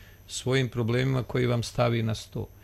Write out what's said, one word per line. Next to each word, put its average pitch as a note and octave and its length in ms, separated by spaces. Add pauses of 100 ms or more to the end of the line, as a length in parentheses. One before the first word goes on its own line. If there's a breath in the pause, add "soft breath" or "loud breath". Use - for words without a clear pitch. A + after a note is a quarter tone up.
(260 loud breath)
svojim B2+ 420
problemima B2 540
koji B2+ 240
vam A#2+ 160
stavi A#2 400
na A2 120
sto. - 340 (160 loud breath)